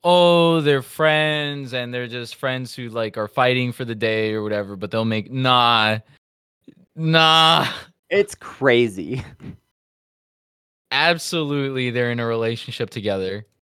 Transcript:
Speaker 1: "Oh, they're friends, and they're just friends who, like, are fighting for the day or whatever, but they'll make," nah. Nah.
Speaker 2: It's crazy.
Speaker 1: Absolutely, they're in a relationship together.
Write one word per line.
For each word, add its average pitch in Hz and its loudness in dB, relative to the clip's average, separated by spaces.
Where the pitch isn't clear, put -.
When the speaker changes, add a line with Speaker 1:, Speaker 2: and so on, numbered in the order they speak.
Speaker 1:
"Oh, 170 4
they're 143 2
friends, 151 -2
and 123 -6
they're 123 -6
just 120 -12
friends 127 -6
who, 123 -10
like, 113 -6
are 107 -4
fighting 127 2
for 131 -10
the 117 -6
day 110 0
or 107 -4
whatever, 104 -4
but 95 -8
they'll 113 0
make," 110 -2
nah. 120 2
Nah. 160 4
Speaker 2:
It's 202 0
crazy. 120 0
Speaker 1:
Absolutely, 143 -2
they're 120 -2
in 120 -4
a 117 -4
relationship 113 -4
together. 98 -6